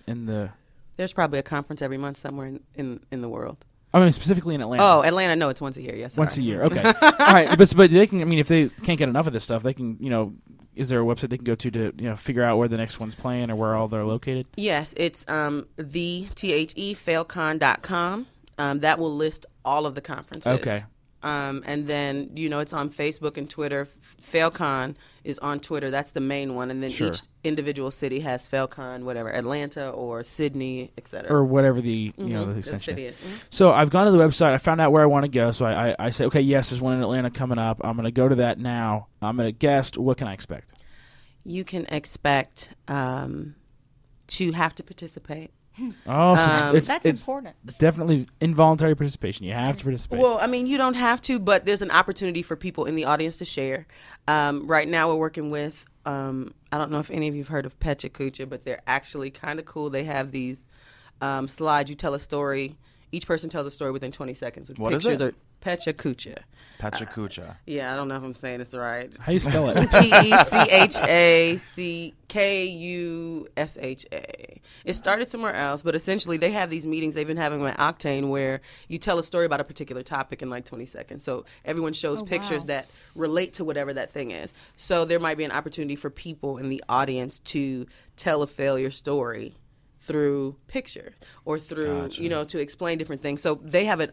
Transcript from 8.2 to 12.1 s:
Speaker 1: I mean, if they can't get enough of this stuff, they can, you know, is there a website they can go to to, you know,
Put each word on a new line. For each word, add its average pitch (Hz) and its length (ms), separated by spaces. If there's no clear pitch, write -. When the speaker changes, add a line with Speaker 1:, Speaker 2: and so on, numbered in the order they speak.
Speaker 1:
I 160 40
mean, 165 140
if 147 80
they 160 220
can't - 300
get 143 100
enough 139 180
of 147 60
this 113 100
stuff, 113 220
they 131 100
can, 117 240
you 131 100
know, 110 240
is 131 140
there 123 100
a 117 40
website 117 260
they 123 80
can 123 60
go 117 120
to 123 160
to, 110 260
you 120 100
know, 110 60